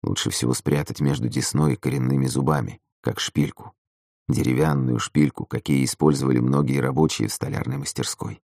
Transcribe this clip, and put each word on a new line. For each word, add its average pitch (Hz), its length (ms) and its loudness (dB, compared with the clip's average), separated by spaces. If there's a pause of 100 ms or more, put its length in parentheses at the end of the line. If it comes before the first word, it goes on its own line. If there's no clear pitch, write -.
Лучше - 280 -2
всего 60 240 0
спрятать - 460 -2
между 67 280 0
десной 71 440 0
и - 40 0
коренными 67 500 0
зубами, 67 540 -2 (200)
как - 200 -4
шпильку. - 540 -4 (540)
Деревянную 65 720 2
шпильку, - 480 0
какие 67 380 0
использовали 67 560 2
многие 67 400 2
рабочие 65 480 2
в - 40 -6
столярной - 460 -4
мастерской. - 680 -8